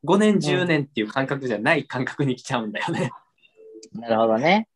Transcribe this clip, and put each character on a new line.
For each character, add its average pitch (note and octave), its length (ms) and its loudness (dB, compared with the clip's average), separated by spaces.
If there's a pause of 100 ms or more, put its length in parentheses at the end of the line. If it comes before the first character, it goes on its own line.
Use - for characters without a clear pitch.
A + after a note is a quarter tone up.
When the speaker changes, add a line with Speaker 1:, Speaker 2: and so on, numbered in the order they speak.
Speaker 1:
五 E3+ 160 2
年、 G#3+ 160 4
Speaker 2:
う - 20 4
ん。 E3+ 40 4
Speaker 1:
十 F3 260 0
年 D3+ 160 2
っ C3+ 40 -6
て - 140 -4
い G#2+ 40 2
う G#2 40 -6
感 C3+ 180 -2
覚 C3+ 220 -6
じ A2+ 60 -2
ゃ G#2 40 -4
な C#3 180 2
い C#3 100 -4
感 B2+ 180 -6
覚 C#3 220 -4
に B2+ 100 -2
来 - 60 -20
ち - 100 -8
ゃ B2+ 60 -2
う A2 80 -4
ん G#2+ 60 -8
だ G#2+ 80 -8
よ - 120 -4
ね。 C3+ 180 -4 (800)
Speaker 2:
な A#2 160 -12
る A2+ 80 2
ほ A2+ 100 4
ど A2 100 4
ね。 F3+ 400 2